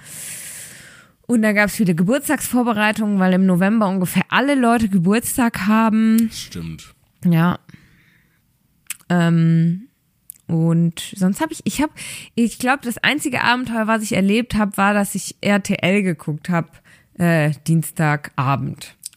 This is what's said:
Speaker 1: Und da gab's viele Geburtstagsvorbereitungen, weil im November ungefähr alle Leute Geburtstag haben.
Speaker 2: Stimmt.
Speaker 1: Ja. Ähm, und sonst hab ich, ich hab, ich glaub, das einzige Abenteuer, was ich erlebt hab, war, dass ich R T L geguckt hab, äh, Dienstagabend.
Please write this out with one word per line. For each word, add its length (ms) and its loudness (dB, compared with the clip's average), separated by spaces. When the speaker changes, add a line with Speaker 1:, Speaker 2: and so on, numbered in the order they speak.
Speaker 1:
Und 160 2
da 80 4
gab's 240 2
viele 200 2
Geburtstagsvorbereitungen, 1200 0
weil 140 4
im 120 4
November 440 2
ungefähr 400 -2
alle 260 2
Leute 340 2
Geburtstag 760 0
haben. 680 2
Speaker 2:
Stimmt. 640 -12
Speaker 1:
Ja. 360 2
Ähm, 800 2
und 520 0
sonst 260 0
hab 100 -4
ich, 140 -12
ich 160 -4
hab, 100 -2
ich 220 -2
glaub, 240 -2
das 180 -8
einzige 440 -2
Abenteuer, 420 0
was 160 0
ich 120 -6
erlebt 420 2
hab, 220 0
war, 180 2
dass 180 -2
ich 280 -8
R 200 2
T 140 -4
L 260 0
geguckt 480 -4
hab, 320 -4
äh, 320 2
Dienstagabend. 1300 -2